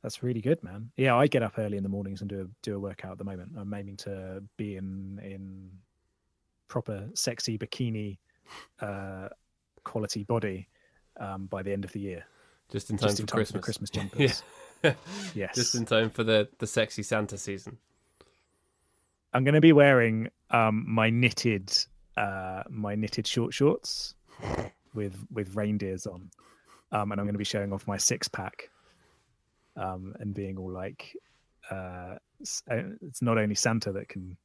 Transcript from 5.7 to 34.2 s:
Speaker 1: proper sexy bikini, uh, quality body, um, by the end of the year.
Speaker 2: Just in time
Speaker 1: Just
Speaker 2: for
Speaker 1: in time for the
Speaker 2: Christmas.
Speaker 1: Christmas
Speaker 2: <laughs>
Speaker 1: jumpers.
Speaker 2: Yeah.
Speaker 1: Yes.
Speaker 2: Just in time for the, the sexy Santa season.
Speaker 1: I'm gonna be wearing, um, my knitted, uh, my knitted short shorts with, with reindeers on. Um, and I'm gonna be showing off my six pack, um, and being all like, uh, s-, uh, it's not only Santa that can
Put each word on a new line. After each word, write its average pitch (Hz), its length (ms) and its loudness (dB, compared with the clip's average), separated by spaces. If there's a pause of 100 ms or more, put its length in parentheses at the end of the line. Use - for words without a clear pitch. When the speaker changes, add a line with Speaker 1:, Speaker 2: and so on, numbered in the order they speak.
Speaker 1:
proper 107 460 -6
sexy 117 440 -2
bikini, 107 600 -4 (640)
uh, 98 500 -8 (540)
quality 107 400 -4
body, 101 460 -2 (500)
um, 98 280 -8
by 95 160 -6
the 98 100 -2
end 98 100 -2
of 95 80 -10
the 104 80 -6
year. 92 240 -8 (460)
Speaker 2:
Just - 200 -6
in 107 80 -2
time 104 120 4
Speaker 1:
Just 101 80 2
Speaker 2:
for 110 60 -2
Speaker 1:
in 107 40 -4
time 110 180 2
for - 80 -10
the 101 60 -2
Speaker 2:
Christmas. 101 300 -6
Speaker 1:
Christmas 98 220 -4
Speaker 2:
<laughs> - 0 -
Speaker 1:
jumpers. 135 320 4 (400)
Speaker 2:
Yeah. 156 100 6 (400)
Speaker 1:
Yes. 95 220 -4
Speaker 2:
Just 123 200 2
in 117 100 0
time 113 240 4
for 113 140 -2
the, 110 240 6 (120)
the 110 80 -2
sexy 110 360 0
Santa 104 340 0
season. 98 400 -8 (1600)
Speaker 1:
I'm 127 100 4
gonna 147 180 8
be 160 120 12
wearing, 120 560 8 (220)
um, 110 360 4
my 110 220 4
knitted, 113 680 2 (400)
uh, 95 540 -4
my 104 260 -4
knitted 107 320 -2
short 120 260 0
shorts - 600 0 (800)
with, 101 220 -4 (160)
with 98 240 -6
reindeers 104 520 -2
on. 92 220 -12 (640)
Um, 104 200 0
and 101 80 -2
I'm 101 80 0
gonna 104 100 0
be 104 60 -2
showing 101 300 -2
off 95 140 -6
my 101 100 -2
six - 300 0
pack, - 420 -8 (1080)
um, 95 440 -8
and 104 140 -6
being 95 240 -6
all 92 140 -8
like, - 440 -10 (540)
uh, 90 460 -10 (260)
s-, - 300 -8
uh, 117 100 0 (200)
it's 156 200 -8
not 117 160 4
only 107 180 2
Santa 113 380 2
that - 160 -6
can 92 360 -10